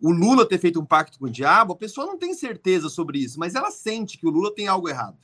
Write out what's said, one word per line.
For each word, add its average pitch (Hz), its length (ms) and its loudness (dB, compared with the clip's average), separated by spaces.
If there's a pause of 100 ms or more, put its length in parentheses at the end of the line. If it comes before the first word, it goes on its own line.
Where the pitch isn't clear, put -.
o 156 120 2
Lula 226 340 6
ter 190 120 0
feito 170 220 2
um 151 40 -4
pacto 156 340 0
com 135 60 -8
o 123 60 -6
diabo, 156 420 4
a 160 40 -10
pessoa 220 300 -8
não 392 100 -8
tem 349 160 -6
certeza 185 560 -2
sobre 147 300 -6
isso, 131 220 -6
mas 175 160 -4
ela 392 160 -4
sente 220 440 -8
que - 80 -8
o 160 60 2
Lula 190 240 0
tem 202 140 -4
algo 180 200 0
errado 117 360 -8